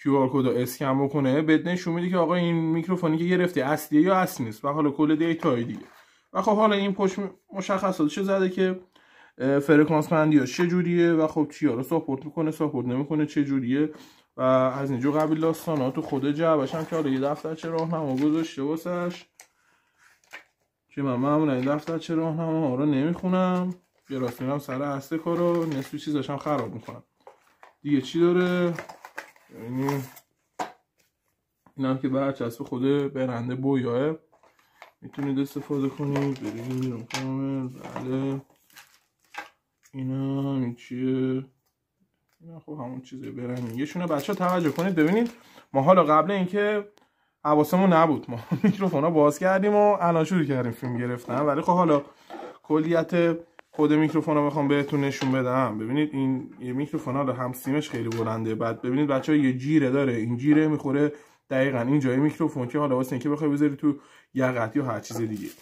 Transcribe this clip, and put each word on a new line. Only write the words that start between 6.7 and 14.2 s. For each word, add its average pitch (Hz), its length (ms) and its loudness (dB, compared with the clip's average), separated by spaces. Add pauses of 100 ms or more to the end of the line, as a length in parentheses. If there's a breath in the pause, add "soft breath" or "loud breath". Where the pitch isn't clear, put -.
این 196 200 0
پشت 190 240 -2
م-، 196 120 -6 (220)
مشخصاتش 190 680 -2
زده 190 280 2
که، 185 320 0 (580 soft breath)
اه، 139 200 2
فرکانس 151 500 6
بندیاش 156 480 4
چه 180 100 2
جوریه 170 460 4
و 156 140 2
خب 156 240 0
چیا 143 240 0
رو 123 80 -4
ساپورت 143 420 -4
می‌کنه، 156 260 -4
ساپورت 143 360 -4
نمی‌کنه، 147 400 0
چه 147 180 0
جوریه 135 460 0 (460 loud breath)